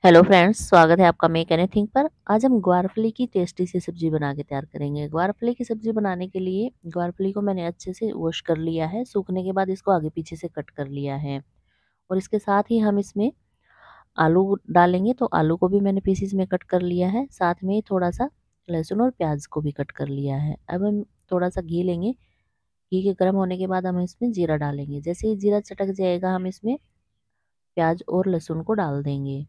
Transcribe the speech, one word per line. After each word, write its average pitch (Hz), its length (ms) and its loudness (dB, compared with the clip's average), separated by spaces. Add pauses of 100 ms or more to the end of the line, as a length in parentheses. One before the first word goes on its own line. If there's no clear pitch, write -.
हेलो 170 180 12
फ्रेंड्स, 196 380 6
स्वागत 170 380 6
है 185 80 8
आपका 165 220 4
Make 165 240 0
Anything 190 360 2
पर। 285 200 0 (220)
आज 220 140 2
हम 254 160 4
ग्वारफली 185 500 0
की 247 160 -4
टेस्टी 180 400 -2
सी 180 140 -4
सब्जी 170 300 -4
बना 151 240 -2
के 147 80 -8
तैयार 143 220 -6
करेंगे। 147 440 -6
ग्वारफली 190 460 -2
की 247 100 -6
सब्जी 220 280 -4
बनाने 190 360 -2
के 190 120 -6
लिए 190 300 -2 (160)
ग्वारफली 175 460 -4
को 202 80 -4
मैंने 190 260 -2
अच्छे 175 260 -8
से 214 200 -4
वॉश 165 280 -4
कर 165 180 0
लिया 160 280 -2
है। 208 180 -6
सूखने 190 400 -4
के 190 80 -4
बाद 190 180 -2
इसको 190 200 -4
आगे 160 200 2
पीछे 160 260 -10
से 170 120 -10
कट 147 220 -10
कर 143 180 -8
लिया 139 280 -6
है 139 220 -6 (720)
और 190 80 0
इसके 208 200 -4
साथ 202 320 0
ही 233 80 2
हम 208 200 2
इसमें 202 320 -2 (880)
आलू 185 380 2 (140)
डालेंगे। 180 420 4
तो 254 220 -2
आलू 160 220 2
को 180 120 0
भी 202 120 2
मैंने 196 200 0
पीसेस 190 340 -2
में 185 120 0
कट 185 180 -4
कर 180 180 0
लिया 180 260 0
है, 233 200 -2
साथ 175 360 -2
में 190 100 0
ही 214 160 0
थोड़ा 180 220 0
सा 262 180 -4 (380)
लहसुन 170 320 -2
और 254 120 2
प्याज 151 340 -4
को - 140 -6
भी 147 120 -4
कट 143 200 -6
कर 143 160 -8
लिया 139 300 -4
है। 147 180 -4 (120)
अब 180 160 -4
हम 208 200 -2 (280)
थोड़ा 180 180 0
सा 185 100 -6
घी 170 220 -4
लेंगे। 180 300 -2
घी - 920 -10
के 196 100 2
गर्म 190 220 2
होने 185 220 -2
के 185 100 -4
बाद 185 180 -2
हम 180 140 -2
इसमें 226 320 -4
जीरा 170 260 0
डालेंगे। 143 440 -4
जैसे 175 260 -4
ही 214 80 0
जीरा 202 260 2
चटक 196 300 -6
जाएगा, 185 420 0
हम 185 120 -4
इसमें 214 300 -4 (1000)
प्याज 170 320 0
और 185 200 0
लहसुन 160 340 -4
को 220 120 -2
डाल 147 280 -2
देंगे। 139 460 -6